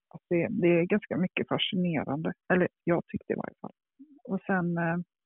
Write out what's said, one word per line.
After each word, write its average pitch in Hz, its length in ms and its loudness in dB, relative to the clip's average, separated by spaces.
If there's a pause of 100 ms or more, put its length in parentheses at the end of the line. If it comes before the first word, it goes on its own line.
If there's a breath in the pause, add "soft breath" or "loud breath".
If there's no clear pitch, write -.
(140)
att - 140 -18
det, 170 220 2
det 170 180 2
är 170 160 4
ganska - 320 0
mycket - 320 -2
fascinerande. 160 840 -2 (200)
Eller 185 160 4 (160)
jag 170 220 0
tyckte - 260 -6
i - 40 -4
varje - 240 -8
fall. - 140 -16 (500)
Och 190 220 -4
sen, 175 320 0
eh, 170 180 0 (300)